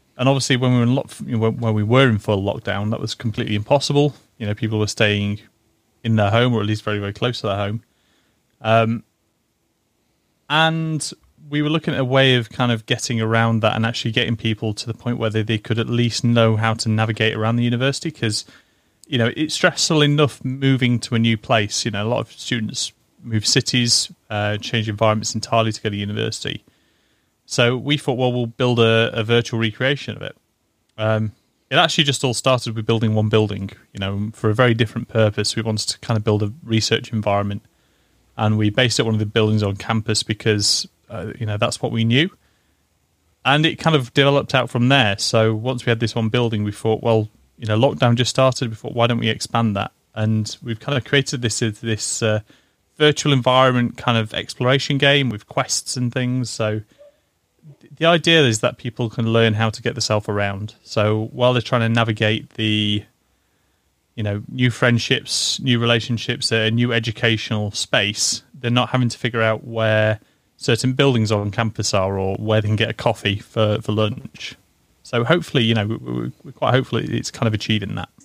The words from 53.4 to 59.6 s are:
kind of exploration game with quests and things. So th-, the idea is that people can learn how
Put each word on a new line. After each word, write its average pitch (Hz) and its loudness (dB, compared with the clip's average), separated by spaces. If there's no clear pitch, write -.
kind 117 0
of 107 -2
exploration - 0
game 139 4
with 104 -8
quests - -4
and 123 -2
things. 123 -2
So 107 -4
th-, - -20
the 160 0
idea 165 6
is 113 4
that - -2
people 120 -6
can 113 -2
learn 113 4
how 113 0